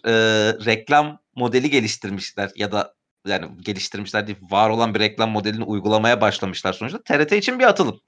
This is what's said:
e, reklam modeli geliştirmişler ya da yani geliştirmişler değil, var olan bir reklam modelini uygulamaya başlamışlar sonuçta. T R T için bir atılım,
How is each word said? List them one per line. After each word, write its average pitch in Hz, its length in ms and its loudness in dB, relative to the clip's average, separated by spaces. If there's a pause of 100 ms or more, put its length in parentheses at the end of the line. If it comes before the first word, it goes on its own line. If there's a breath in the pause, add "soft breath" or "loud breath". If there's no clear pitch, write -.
e, 113 80 2 (520)
reklam 147 540 2 (160)
modeli 127 340 0
geliştirmişler 101 840 -4
ya 101 160 -4
da 104 220 -4 (340)
yani 90 180 -4 (160)
geliştirmişler 101 680 -6
değil, 101 140 -10
var 98 280 2
olan 113 260 0
bir 107 40 0
reklam 107 300 0
modelini 107 340 -4
uygulamaya 107 580 2
başlamışlar 95 520 -2
sonuçta. 147 300 -10
T - 160 0
R 151 80 2
T 208 100 2
için 247 220 -2
bir 262 40 0
atılım, 190 440 2